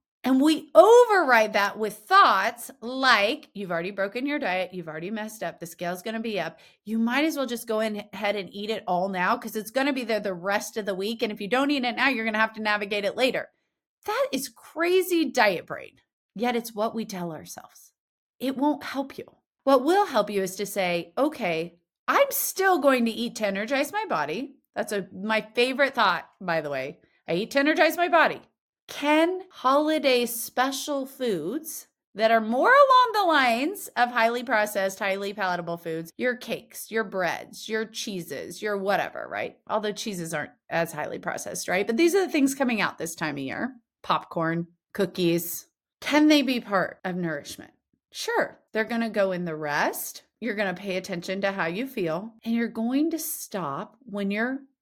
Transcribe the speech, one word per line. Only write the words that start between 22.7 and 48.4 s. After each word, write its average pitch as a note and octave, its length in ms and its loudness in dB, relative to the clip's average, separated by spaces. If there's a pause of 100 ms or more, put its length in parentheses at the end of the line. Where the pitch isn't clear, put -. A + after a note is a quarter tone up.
going C4 280 4
to A3+ 40 0
eat A#3 260 -6
to G#3+ 100 -2
energize A3+ 440 -2
my G#4+ 140 -4
body." F#3+ 520 -4 (180)
That's - 180 -6
a, F#3+ 200 -4
my G#3+ 280 -2
favorite B3+ 540 0
thought, F#3+ 360 0 (100)
by E3+ 200 -2
the D3 100 -4
way. C#3 300 -6 (260)
"I - 80 -2
eat A3 180 -2
to C#4 60 2
energize D#4 380 4
my F4 120 2
body." C4 340 4 (440)
Can E4 640 2
holiday C#4 760 2
special C4+ 800 -4
foods A#3 800 -6 (280)
that A3 180 2
are A3+ 80 4
more B3+ 320 2
along C5 400 8
the G#4 120 2
lines C#4+ 720 2
of A#3+ 140 2
highly A#3+ 320 0
processed, G#3 560 0
highly G3+ 340 -4
palatable F3 440 -4
foods, E3 400 -8
your B3 180 -2
cakes, - 560 -12
your A3 140 -2
breads, F3+ 640 -6
your A3 160 -2
cheeses, F3 760 -10
your G#3 140 -2
whatever, E3 520 -2
right? G2+ 300 -6 (100)
Although G#3 240 -2
cheeses F3 420 -8
aren't D3+ 160 -6 (180)
as E3 240 -2
highly - 280 -8
processed, - 480 -8
right? F#3+ 180 0
But A#3 120 -2
these E4+ 180 4
are F#4 100 2
the B3+ 60 -6
things C#4 220 2
coming A#3+ 260 0
out - 180 -2
this E3 160 -8
time D3+ 220 -4
of C#3 80 -6
year. G3+ 320 -6 (260)
Popcorn, E3 640 -2 (260)
cookies. F3 720 -2 (340)
Can D4+ 260 4
they D4+ 160 6
be A#3+ 180 0
part F#3+ 440 -2
of F#3 100 -4
nourishment? E3 580 -6 (380)
Sure, - 500 -4 (120)